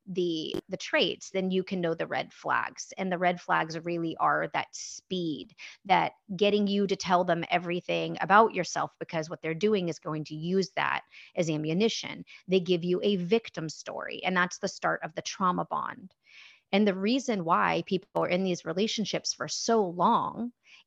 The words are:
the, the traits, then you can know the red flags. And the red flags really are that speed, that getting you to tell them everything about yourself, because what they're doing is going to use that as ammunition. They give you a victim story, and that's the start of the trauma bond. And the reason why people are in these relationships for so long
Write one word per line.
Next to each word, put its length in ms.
the, 600
the 80
traits, 540
then 200
you 140
can 160
know 140
the 120
red 260
flags. 640
And 140
the 80
red 220
flags 400
really 380
are 360
that 220
speed, 800
that 260
getting 320
you 180
to 80
tell 300
them 260
everything 720
about 340
yourself, 460
because 280
what 140
they're 120
doing 340
is 100
going 280
to 100
use 400
that 260
as 160
ammunition. 760
They 140
give 240
you 180
a 140
victim 520
story, 540
and 140
that's 220
the 100
start 340
of 140
the 60
trauma 420
bond. 500
And 140
the 80
reason 500
why 420
people 360
are 60
in 160
these 220
relationships 680
for 160
so 380
long 680